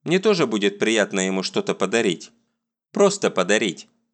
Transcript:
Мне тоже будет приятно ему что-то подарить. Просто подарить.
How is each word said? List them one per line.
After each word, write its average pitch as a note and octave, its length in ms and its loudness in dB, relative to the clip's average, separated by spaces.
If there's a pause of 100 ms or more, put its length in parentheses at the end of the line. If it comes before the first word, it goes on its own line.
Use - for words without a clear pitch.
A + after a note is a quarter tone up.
Мне E3 140 0
тоже F#3+ 300 2
будет G2+ 320 0
приятно G2+ 480 0
ему F#2+ 160 -2
что-то G2 320 -4
подарить. G2+ 560 -2 (600)
Просто G3 380 2
подарить. - 580 -2 (260)